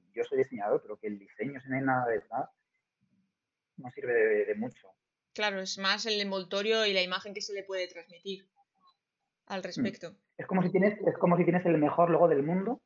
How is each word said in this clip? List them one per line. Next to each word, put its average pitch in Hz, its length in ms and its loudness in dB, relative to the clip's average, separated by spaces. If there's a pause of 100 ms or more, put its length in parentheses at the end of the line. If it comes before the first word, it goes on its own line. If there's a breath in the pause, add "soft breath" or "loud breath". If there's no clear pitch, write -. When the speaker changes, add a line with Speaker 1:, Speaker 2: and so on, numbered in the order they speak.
(140)
Speaker 1:
yo 117 80 -2
soy 131 160 -2
diseñador, 123 440 0
pero 104 180 -12
que 107 80 -8
el 104 100 -8
diseño, 127 420 -10
si 131 80 -16
no 131 80 -2
hay 135 60 -2
nada 127 240 2
detrás, 117 420 -4 (1300)
no 131 140 -14
sirve 127 240 -4
de, 110 300 4
de 104 100 -2
mucho. 107 340 -8 (460)
Speaker 2:
Claro, 208 240 -2
es 190 200 -8
más 202 280 -2
el 208 140 0
envoltorio 202 680 0
y 202 60 2
la 185 100 2
imagen 190 320 -6
que 208 60 -10
se 202 140 -10
le 196 100 -8
puede 185 240 -6
transmitir 180 600 -12 (1000)
al 196 140 -8
Speaker 1:
Mm. 175 40 -8
Speaker 2:
respecto. - 520 -6 (200)
Speaker 1:
Es - 100 -12
como 185 160 2
si 175 80 0
tienes, 196 340 2
es - 140 0
como 175 180 4
si 180 60 4
tienes 175 240 2
el 165 120 4
mejor 147 320 4
logo 165 180 6
del 143 160 2
mundo, 190 400 -2